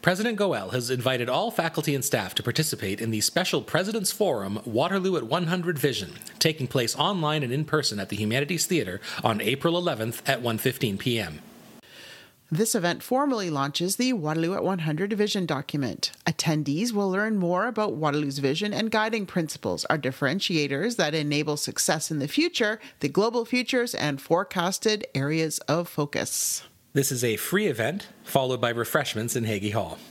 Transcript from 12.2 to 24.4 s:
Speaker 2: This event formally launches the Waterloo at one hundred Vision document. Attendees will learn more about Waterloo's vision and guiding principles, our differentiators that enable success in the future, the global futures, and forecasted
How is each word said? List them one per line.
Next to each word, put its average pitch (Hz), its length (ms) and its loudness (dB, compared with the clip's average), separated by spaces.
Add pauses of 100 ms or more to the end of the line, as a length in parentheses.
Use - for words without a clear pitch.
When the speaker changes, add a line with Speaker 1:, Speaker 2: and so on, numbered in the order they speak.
Speaker 2:
This 208 240 2
event 175 280 0
formally 254 460 0
launches 147 480 0
the 254 160 2
Waterloo 165 400 0
at - 100 0
one 185 180 0
hundred 160 340 0
Vision 202 320 0
document. 139 640 -2 (140)
Attendees 160 680 0
will 202 180 0
learn 208 280 0
more 180 280 2
about 214 280 -2
Waterloo's 147 460 0
vision 165 340 0
and 214 160 0
guiding 220 340 0
principles, 151 640 -2
our 156 100 2
differentiators 147 1000 0
that 156 180 2
enable 147 420 2
success - 540 0
in 156 80 -2
the 139 100 -2
future, 240 500 2 (220)
the 143 80 0
global 226 380 2
futures, 247 480 0
and 143 260 0
forecasted 190 920 0